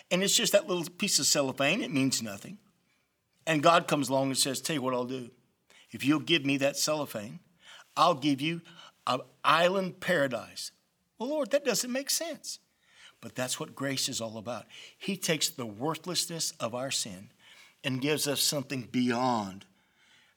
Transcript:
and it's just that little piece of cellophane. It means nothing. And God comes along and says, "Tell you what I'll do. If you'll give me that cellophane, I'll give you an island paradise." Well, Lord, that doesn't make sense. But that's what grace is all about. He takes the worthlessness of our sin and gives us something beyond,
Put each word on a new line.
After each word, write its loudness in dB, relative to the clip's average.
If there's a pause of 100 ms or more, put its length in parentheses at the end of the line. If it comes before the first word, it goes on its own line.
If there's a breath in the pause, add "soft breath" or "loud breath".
and 2
it's 2
just 4
that 4
little -2
piece -2
of 0
cellophane. 2
It -6
means 2
nothing. -10 (880)
And 2
God 6
comes 2
along 2
and -2
says, 0
"Tell -4
you -2
what -2
I'll -2
do. -10 (600 loud breath)
If -8
you'll 4
give 2
me 2
that 2
cellophane, -4 (560 loud breath)
I'll 6
give 0
you -2 (460 loud breath)
an 0 (220)
island 4
paradise." -2 (480)
Well, -4
Lord, -2
that 2
doesn't 0
make -4
sense. -4 (640 loud breath)
But -16
that's -4
what -10
grace -2
is -6
all -8
about. -8 (320 loud breath)
He -4
takes 0
the -6
worthlessness -4
of -4
our -6
sin -6 (540 loud breath)
and -2
gives 0
us 0
something -2
beyond, 0 (720 soft breath)